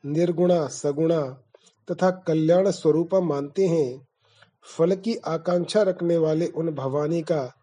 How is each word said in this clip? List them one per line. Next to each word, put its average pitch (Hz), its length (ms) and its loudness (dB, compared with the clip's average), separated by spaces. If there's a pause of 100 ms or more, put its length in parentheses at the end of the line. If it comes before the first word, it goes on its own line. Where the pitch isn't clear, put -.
निर्गुणा 170 600 2
सगुणा 156 540 -2 (680)
तथा 180 200 2
कल्याण 175 600 2
स्वरूपा 170 480 2
मानते 147 480 -2
हैं। 143 400 -2 (720)
फल 175 180 2
की 202 200 -4
आकांक्षा 175 680 -2
रखने 180 360 0
वाले 160 300 0
उन 160 220 -4
भवानी 147 520 -2
का 147 420 -4